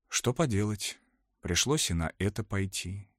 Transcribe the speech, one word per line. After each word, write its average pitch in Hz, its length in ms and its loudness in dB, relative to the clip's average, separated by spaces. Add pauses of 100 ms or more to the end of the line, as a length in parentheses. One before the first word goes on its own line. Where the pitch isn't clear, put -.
Что - 260 0
поделать, 104 640 0 (420)
пришлось 123 480 2
и 92 40 0
на 82 240 0
это 101 260 0
пойти. 98 760 -4